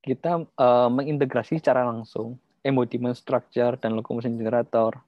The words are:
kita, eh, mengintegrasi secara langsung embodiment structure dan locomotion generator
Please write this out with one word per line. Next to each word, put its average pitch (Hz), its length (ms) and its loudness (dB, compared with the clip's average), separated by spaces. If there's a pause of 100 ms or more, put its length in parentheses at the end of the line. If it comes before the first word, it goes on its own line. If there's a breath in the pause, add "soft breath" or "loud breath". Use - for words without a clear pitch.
kita, 165 440 -2
eh, 123 440 4
mengintegrasi 139 720 -2
secara 127 240 2
langsung 117 560 -8 (240)
embodiment 123 480 0
structure 120 640 -2
dan 113 160 -4
locomotion 117 400 -4
generator 113 640 0 (100)